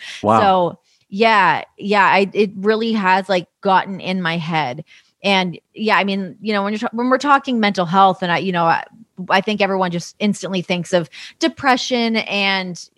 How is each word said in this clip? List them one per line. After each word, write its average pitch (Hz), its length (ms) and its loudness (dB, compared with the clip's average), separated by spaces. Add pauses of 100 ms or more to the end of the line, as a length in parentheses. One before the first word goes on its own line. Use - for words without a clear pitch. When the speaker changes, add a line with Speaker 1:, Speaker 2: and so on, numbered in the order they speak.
(220)
Speaker 1:
Wow. 214 180 4
Speaker 2:
So 185 380 2 (320)
yeah, 196 540 2 (120)
yeah, 202 300 2
I, 185 260 4
it 202 240 0
really 220 360 0
has, 190 360 0
like, 180 200 -2 (120)
gotten 190 400 0
in 185 220 -4
my 170 160 -2
head. 156 460 -4 (380)
And 185 360 0 (160)
yeah, 214 240 2
I 185 60 2
mean, 196 360 -4
you 214 140 -4
know, 202 80 -2
when 202 100 -4
you're 214 60 -6
ta-, 226 140 -4
when 240 180 -2
we're 262 80 2
talking 277 420 0
mental 202 240 0
health, 190 380 2
and 175 100 -2
I, 165 60 0
you 185 140 -4
know, 170 120 0
I, 165 200 0 (440)
I 190 140 2
think 208 180 -4
everyone 190 300 0
just 170 300 -8
instantly 190 420 -2
thinks 175 320 -4
of 175 160 0 (300)
depression, 254 760 0
and, 196 800 -2